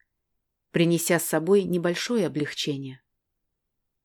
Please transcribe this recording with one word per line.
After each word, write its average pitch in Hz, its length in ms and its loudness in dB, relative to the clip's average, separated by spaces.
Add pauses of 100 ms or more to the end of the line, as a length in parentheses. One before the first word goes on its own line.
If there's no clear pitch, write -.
(720)
принеся 170 480 2
с - 60 -4
собой 180 380 2
небольшое 175 600 -2
облегчение. 139 760 -6 (1040)